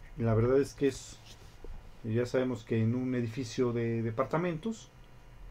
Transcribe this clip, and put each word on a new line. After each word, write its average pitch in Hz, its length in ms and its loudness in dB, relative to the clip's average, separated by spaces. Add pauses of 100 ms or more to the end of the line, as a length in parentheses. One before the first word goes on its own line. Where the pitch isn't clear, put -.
(160)
la 113 180 2
verdad 120 260 6
es 131 140 0
que 139 140 4
es, - 300 -6 (840)
ya 117 220 2
sabemos 127 400 0
que 113 160 2
en 113 140 4
un 127 200 0
edificio 120 600 0
de 117 280 0
departamentos, 156 880 -2 (600)